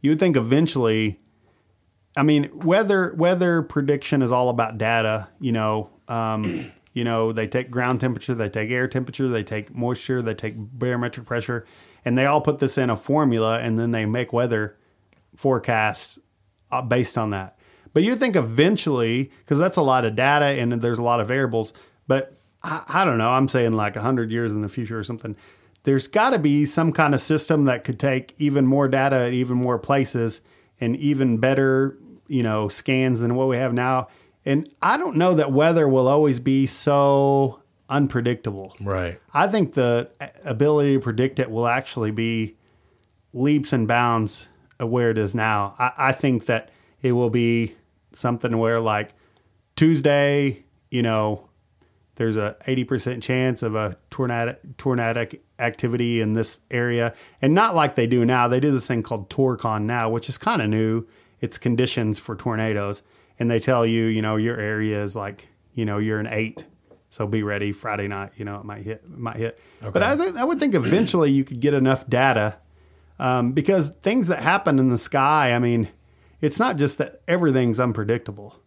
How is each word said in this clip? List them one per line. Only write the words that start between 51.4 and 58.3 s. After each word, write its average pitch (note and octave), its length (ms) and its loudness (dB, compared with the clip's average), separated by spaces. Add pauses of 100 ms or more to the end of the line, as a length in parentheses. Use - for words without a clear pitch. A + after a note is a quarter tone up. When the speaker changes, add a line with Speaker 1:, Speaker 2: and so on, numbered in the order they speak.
Speaker 1:
there's A2+ 220 -2
a G#2+ 180 -4 (120)
eighty C3 160 -2
percent B2 400 -4
chance B2+ 400 -2
of A2 100 -4
a G#2+ 240 -4 (140)
tornado, A#2+ 440 -4 (220)
tornadic A#2 640 -2 (160)
activity A#2 640 -2
in G#2+ 120 0
this A2 240 -2 (120)
area. A#2+ 440 0 (280)
And C#3 140 4
not G#3+ 200 4
like D3+ 200 0
they A#2+ 100 2
do A#2+ 180 2
now. B2 240 4